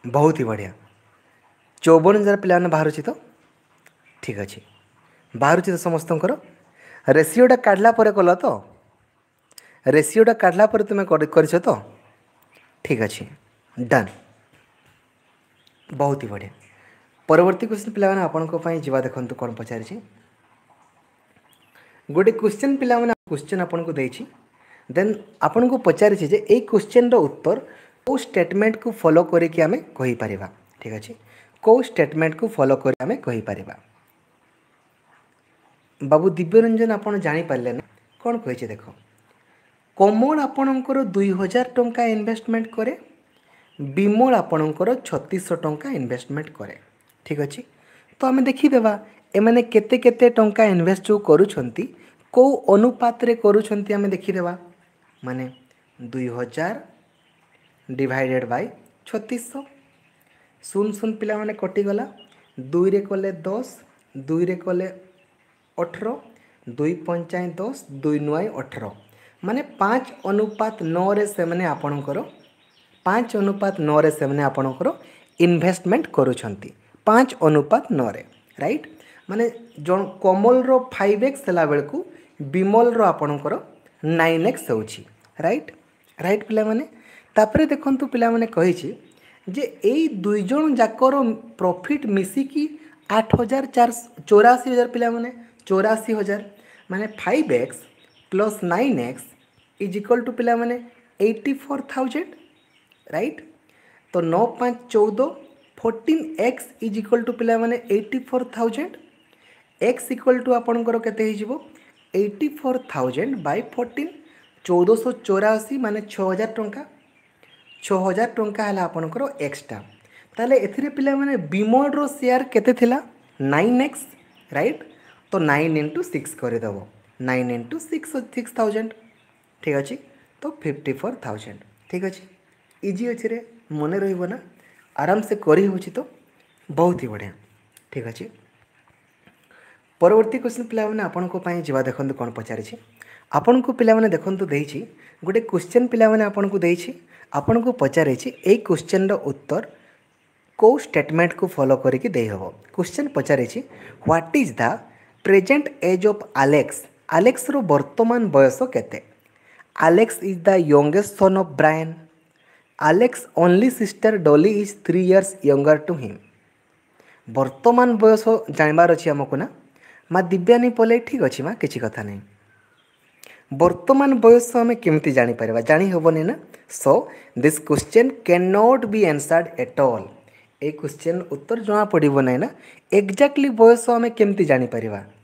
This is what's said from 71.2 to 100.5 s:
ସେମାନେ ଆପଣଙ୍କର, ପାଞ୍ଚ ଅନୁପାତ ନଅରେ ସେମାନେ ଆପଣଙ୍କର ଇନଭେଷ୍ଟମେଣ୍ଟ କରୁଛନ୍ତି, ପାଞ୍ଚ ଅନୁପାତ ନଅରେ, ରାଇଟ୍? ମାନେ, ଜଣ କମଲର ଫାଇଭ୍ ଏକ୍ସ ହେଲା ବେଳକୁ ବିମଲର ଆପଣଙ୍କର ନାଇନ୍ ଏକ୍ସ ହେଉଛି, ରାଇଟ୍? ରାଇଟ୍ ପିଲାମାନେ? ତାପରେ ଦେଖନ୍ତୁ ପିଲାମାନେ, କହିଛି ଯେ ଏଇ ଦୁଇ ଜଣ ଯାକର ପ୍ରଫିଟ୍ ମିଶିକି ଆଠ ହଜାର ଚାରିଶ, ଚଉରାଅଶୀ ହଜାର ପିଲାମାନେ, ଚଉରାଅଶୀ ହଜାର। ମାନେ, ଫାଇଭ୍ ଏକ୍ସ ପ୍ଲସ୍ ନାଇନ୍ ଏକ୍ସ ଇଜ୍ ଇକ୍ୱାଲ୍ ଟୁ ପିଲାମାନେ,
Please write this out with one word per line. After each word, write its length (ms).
ସେମାନେ 380
ଆପଣଙ୍କର, 520
ପାଞ୍ଚ 320
ଅନୁପାତ 440
ନଅରେ 380
ସେମାନେ 300
ଆପଣଙ୍କର 380
ଇନଭେଷ୍ଟମେଣ୍ଟ 640
କରୁଛନ୍ତି, 520
ପାଞ୍ଚ 220
ଅନୁପାତ 360
ନଅରେ, 240
ରାଇଟ୍? 280
ମାନେ, 160
ଜଣ 200
କମଲର 480
ଫାଇଭ୍ 340
ଏକ୍ସ 180
ହେଲା 180
ବେଳକୁ 320
ବିମଲର 480
ଆପଣଙ୍କର 420
ନାଇନ୍ 440
ଏକ୍ସ 240
ହେଉଛି, 300
ରାଇଟ୍? 300
ରାଇଟ୍ 300
ପିଲାମାନେ? 380
ତାପରେ 300
ଦେଖନ୍ତୁ 380
ପିଲାମାନେ, 340
କହିଛି 420
ଯେ 160
ଏଇ 200
ଦୁଇ 260
ଜଣ 140
ଯାକର 380
ପ୍ରଫିଟ୍ 480
ମିଶିକି 560
ଆଠ 200
ହଜାର 260
ଚାରିଶ, 240
ଚଉରାଅଶୀ 400
ହଜାର 260
ପିଲାମାନେ, 340
ଚଉରାଅଶୀ 460
ହଜାର। 280
ମାନେ, 140
ଫାଇଭ୍ 300
ଏକ୍ସ 280
ପ୍ଲସ୍ 320
ନାଇନ୍ 360
ଏକ୍ସ 160
ଇଜ୍ 180
ଇକ୍ୱାଲ୍ 280
ଟୁ 60
ପିଲାମାନେ, 440